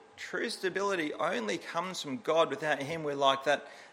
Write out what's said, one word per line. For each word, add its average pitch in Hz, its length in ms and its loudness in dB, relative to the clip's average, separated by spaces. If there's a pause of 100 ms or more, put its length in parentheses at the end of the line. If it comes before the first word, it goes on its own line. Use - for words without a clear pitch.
(160)
true 220 340 -4
stability 185 640 -2
only 208 440 -2
comes 175 440 -4
from 139 160 -6
God. 160 320 4
Without 139 320 0
him, 160 220 -4
we're 143 100 -2
like 135 300 4
that, 143 240 2 (240)